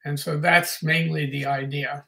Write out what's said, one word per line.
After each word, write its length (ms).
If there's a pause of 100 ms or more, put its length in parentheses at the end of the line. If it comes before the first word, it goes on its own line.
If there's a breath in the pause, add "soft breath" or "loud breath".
And 140
so 180
that's 460
mainly 440
the 180
idea. 640